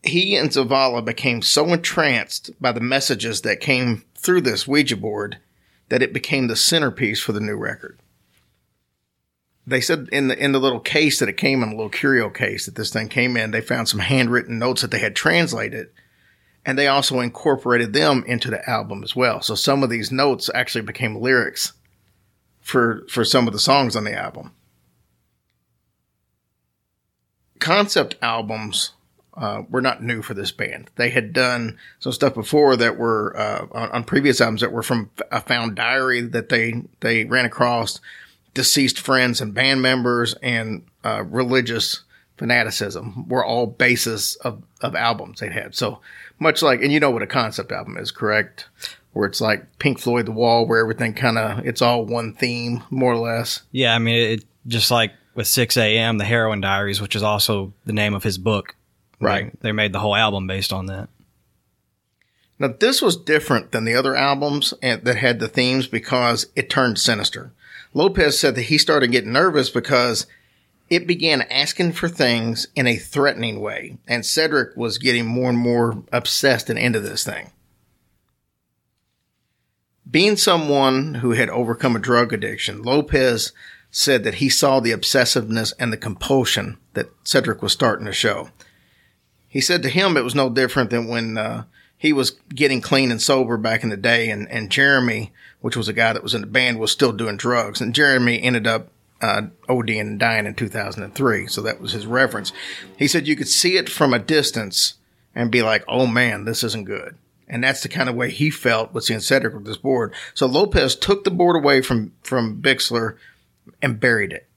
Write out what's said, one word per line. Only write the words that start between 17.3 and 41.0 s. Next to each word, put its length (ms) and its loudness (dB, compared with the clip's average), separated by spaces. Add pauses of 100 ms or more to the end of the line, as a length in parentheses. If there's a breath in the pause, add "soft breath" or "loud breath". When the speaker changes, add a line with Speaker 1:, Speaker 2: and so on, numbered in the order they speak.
Speaker 1:
them 340 2
into 240 -2
the 180 -6
album 340 -4
as 120 -10
well. 280 0
So 120 -4
some 280 2
of 80 0
these 200 -4
notes 440 0
actually 280 -2
became 380 -6
lyrics 540 0 (880)
for, 460 0
for 180 0
some 200 4
of 60 -2
the 60 -8
songs 360 4
on 100 -2
the 140 -6
album. 340 -12 (3000)
Concept 640 2
albums, 680 -4 (420)
uh, 340 -6
were 140 -2
not 200 -2
new 200 -4
for 120 -10
this 160 -6
band. 460 -10
They 140 0
had 220 -2
done 460 -2 (220 loud breath)
some 120 -6
stuff 220 2
before 420 4
that 200 2
were, 400 0
uh, 340 -4
on, 200 -6
on 140 -4
previous 360 2
albums 220 2
that 100 -2
were 100 -4
from 280 -2 (200)
a 120 -2
found 340 -2
diary 460 0
that 260 -6
they, 340 0 (180)
they 240 0
ran 200 0
across, 560 -2 (520 loud breath)
deceased 460 0
friends 420 2
and 140 -6
band 260 2
members, 600 0
and, 420 -4 (200)